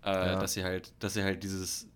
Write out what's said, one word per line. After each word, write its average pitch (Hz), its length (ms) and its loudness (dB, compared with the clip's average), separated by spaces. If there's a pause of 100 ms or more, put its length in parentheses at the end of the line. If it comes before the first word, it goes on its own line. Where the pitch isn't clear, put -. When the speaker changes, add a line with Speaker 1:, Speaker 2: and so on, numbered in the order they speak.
Speaker 1:
äh, 101 60 0
Speaker 2:
Ja. 92 280 4
Speaker 1:
dass 95 140 0
sie 92 120 -2
halt, 92 340 -2
dass 98 160 -2
sie 107 80 0
halt 98 200 0
dieses 95 540 -4